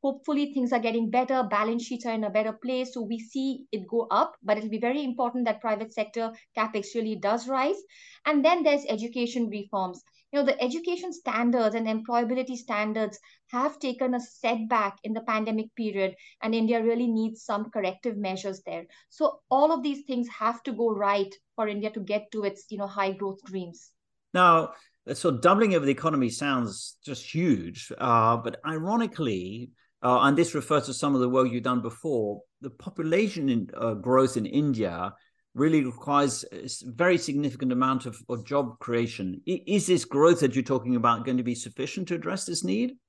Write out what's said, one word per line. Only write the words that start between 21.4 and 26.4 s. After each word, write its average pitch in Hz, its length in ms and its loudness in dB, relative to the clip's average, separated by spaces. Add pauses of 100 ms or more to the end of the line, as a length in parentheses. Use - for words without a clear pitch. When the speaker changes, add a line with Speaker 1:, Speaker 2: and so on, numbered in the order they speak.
Speaker 1:
for 220 120 -2
India 208 220 -4
to 220 100 -8
get 208 320 -4
to 214 120 -4
its, 196 260 -4
you 208 80 -10
know, 202 80 -4
high 196 260 -2
growth 196 320 -8
dreams. 180 460 -10 (420)
Speaker 2:
Now, 170 400 6 (340)
the 139 80 -4
sort 160 200 0
of 117 60 -4
doubling 196 340 6
of 151 100 2
the 139 60 4
economy 139 400 2
sounds 123 760 -4